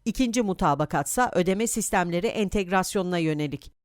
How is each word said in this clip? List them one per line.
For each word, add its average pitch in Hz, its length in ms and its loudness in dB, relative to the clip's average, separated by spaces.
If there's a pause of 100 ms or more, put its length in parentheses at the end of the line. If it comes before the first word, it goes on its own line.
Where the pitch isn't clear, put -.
İkinci 233 360 0
mutabakatsa 170 920 0
ödeme 190 340 2
sistemleri 185 600 0
entegrasyonuna 185 920 0
yönelik. 151 540 -2 (140)